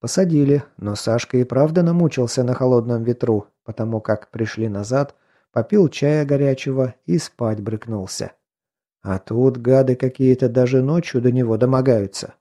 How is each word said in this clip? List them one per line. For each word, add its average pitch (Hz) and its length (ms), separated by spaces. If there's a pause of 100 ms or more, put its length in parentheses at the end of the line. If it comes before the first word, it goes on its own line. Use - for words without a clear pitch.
Посадили, 143 600 (140)
но 104 180
Сашка 117 440
и 123 60
правда 156 380
намучился 160 640
на 123 100
холодном 120 480
ветру, 117 440 (180)
потому 113 360
как 107 300
пришли 110 380
назад, 107 480 (340)
попил 165 380
чая 151 360
горячего 135 680 (120)
и 165 120
спать 110 420
брыкнулся. 104 720 (680)
А 95 160
тут 123 400
гады 127 380
какие-то 127 520
даже 127 340
ночью 147 380
до 123 120
него 120 240
домогаются. 123 840